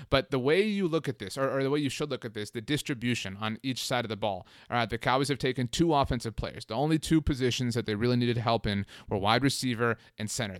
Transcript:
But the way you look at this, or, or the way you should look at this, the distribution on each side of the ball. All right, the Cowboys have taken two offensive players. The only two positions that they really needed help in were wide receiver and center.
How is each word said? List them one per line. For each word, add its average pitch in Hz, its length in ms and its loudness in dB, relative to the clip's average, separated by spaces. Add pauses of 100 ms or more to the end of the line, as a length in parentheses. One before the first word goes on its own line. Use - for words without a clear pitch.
But 135 240 2
the - 80 0
way 151 220 4
you 202 260 0
look 160 200 0
at 123 120 -6
this, 98 180 -8
or, 135 100 2
or 135 140 0
the 135 80 0
way 147 80 2
you 139 100 0
should 147 220 -4
look 127 140 -4
at 113 100 -10
this, 107 160 -6
the 120 100 -6
distribution 117 800 -2
on 110 220 -4
each 131 240 -4
side 123 180 0
of 107 40 -8
the 107 80 -4
ball. 98 280 -2 (240)
All 120 80 -2
right, 117 140 0
the 117 80 -2
Cowboys 135 300 2
have 135 100 0
taken 127 300 0
two 165 260 2
offensive 127 400 0
players. 87 300 -8
The 107 100 -8
only 151 240 2
two 160 220 4
positions 123 560 0
that 113 100 -2
they 107 80 0
really 120 220 2
needed 120 200 2
help 117 300 2
in 101 200 0 (220)
were 104 120 0
wide 113 240 4
receiver 120 540 0 (180)
and 107 140 -6
center. 98 300 -4